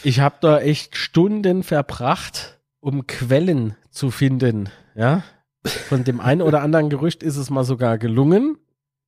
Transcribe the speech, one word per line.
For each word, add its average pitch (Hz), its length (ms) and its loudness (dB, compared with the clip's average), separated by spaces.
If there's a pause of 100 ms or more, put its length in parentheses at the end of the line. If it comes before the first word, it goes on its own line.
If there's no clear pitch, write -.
ich 131 160 2
hab 143 200 0
da 151 200 4
echt - 360 -2
Stunden 190 640 0
verbracht, - 1000 -4 (200)
um 139 260 -4
Quellen 131 680 0 (140)
zu 135 200 -4
finden, 123 580 0 (260)
ja. 131 280 0 (420)
Von - 400 -4
dem 120 160 -2
einen 147 220 2
oder 151 180 2
anderen 151 300 2
Gerücht 147 320 -4
ist 156 140 -4
es 139 120 -6
mal 135 160 0
sogar 123 320 0
gelungen, 147 640 2 (500)